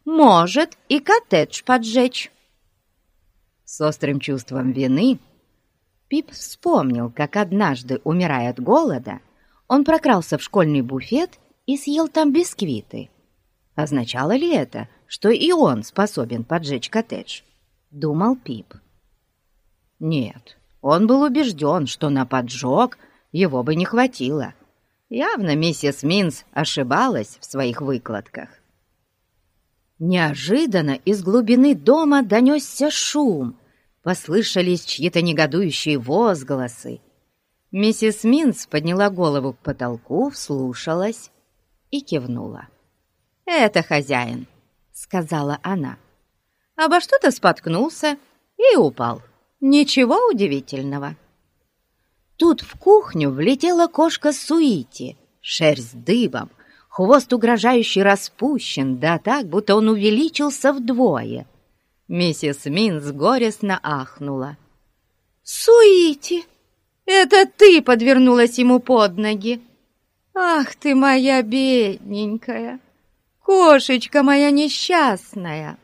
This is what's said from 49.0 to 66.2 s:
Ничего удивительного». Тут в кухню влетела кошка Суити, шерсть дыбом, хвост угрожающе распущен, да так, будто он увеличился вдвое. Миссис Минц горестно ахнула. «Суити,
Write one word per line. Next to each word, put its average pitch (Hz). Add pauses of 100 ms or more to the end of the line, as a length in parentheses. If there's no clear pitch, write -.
Ничего 277 (140)
удивительного». 139 (1200)
Тут 330
в -
кухню 262
влетела 269
кошка 320
Суити, 208 (260)
шерсть 127
дыбом, 175 (420)
хвост 240
угрожающе 233
распущен, 196
да 160
так, 233
будто 202
он 220
увеличился 254
вдвое. 190 (600)
Миссис 160
Минц 156
горестно 196
ахнула. 139 (880)
«Суити, 359 (640)